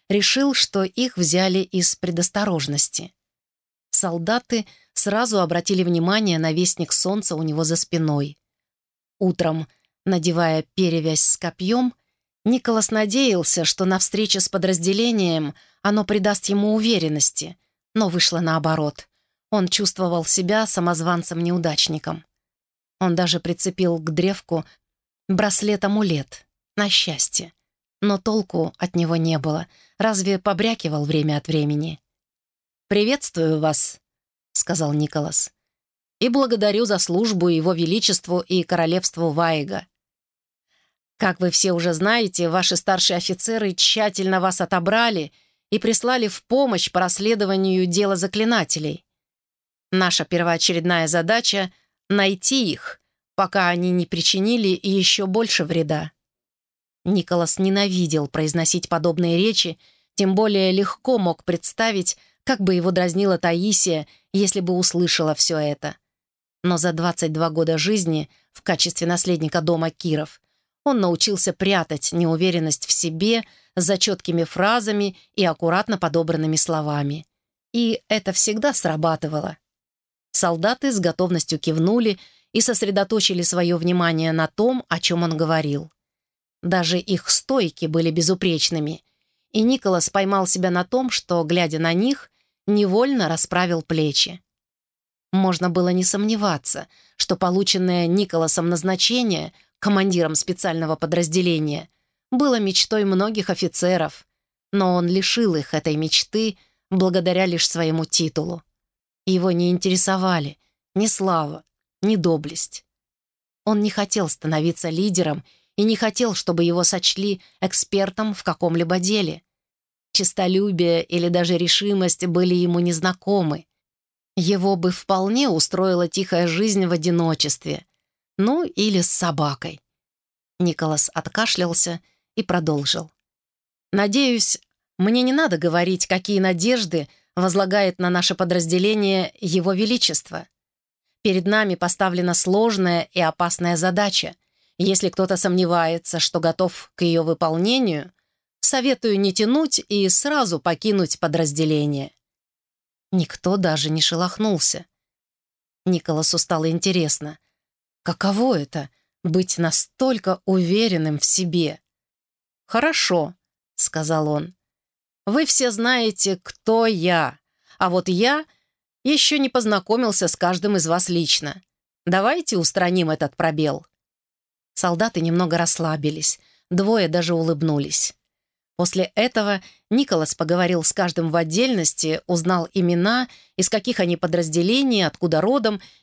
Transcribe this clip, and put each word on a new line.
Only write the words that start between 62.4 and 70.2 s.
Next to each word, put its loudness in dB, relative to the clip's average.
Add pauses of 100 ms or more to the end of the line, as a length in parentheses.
как -2
бы 2
его 2
дразнила 2
Таисия, 2 (260)
если 0
бы 0
услышала 0
всё 0
это. -6 (680)
Но 0
за 0
двадцать -2
два 0
года 0
жизни -2 (200)
в -18
качестве -2
наследника 0
дома 0
Киров -4 (440)